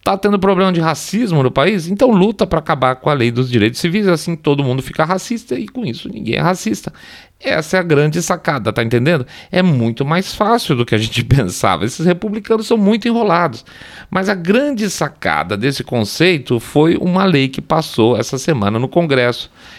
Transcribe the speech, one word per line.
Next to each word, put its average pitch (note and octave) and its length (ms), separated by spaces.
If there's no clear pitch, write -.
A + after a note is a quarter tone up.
Tá F#3+ 160
tendo G3+ 220
problema F#3+ 320
de E3+ 80
racismo E3 640
no B2+ 80
país? E3+ 380
Então A3 220
luta G#3 360
pra E3 120
acabar C3+ 360
com - 140
a D3+ 40
lei A#2+ 160
dos B2 220
direitos A#2 300
civis, G3 260
assim E3 300
todo C#3+ 260
mundo C3 180
fica - 220
racista F#3 560
e - 80
com B3 160
isso C3 240
ninguém - 280
é - 40
racista. F#3 540
Essa D#3+ 340
é F#3 60
a - 20
grande D#3 380
sacada, C#3+ 500
tá A2+ 100
entendendo? B2 460
É F3+ 100
muito B2+ 440
mais E3+ 280
fácil G#3+ 440
do A#2+ 80
que A#2 100
a - 20
gente A2 240
<laughs> - 40
pensava. F#2+ 580
Esses B2+ 220
republicanos G#3 600
são A#3 100
muito G#3 280
enrolados. F3+ 600
Mas F#3+ 200
a G#3 40
grande G#3+ 560
sacada F2+ 680
desse C3 260
conceito B2+ 720
foi D3+ 380
uma F#3 300
lei C#3+ 240
que - 120
passou B2 540
essa G#2+ 220
semana A2+ 420
no B2+ 80
Congresso, C3 640